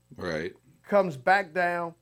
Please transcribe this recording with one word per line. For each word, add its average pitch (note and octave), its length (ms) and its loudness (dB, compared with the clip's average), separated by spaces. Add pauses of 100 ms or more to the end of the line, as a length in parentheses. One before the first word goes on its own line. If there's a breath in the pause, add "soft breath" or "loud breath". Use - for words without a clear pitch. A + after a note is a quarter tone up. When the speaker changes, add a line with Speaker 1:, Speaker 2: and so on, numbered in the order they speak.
(160)
Speaker 1:
Right. F2 360 -4 (360)
Speaker 2:
Comes F#3 280 2
back F#3 360 2
down. F3 500 -2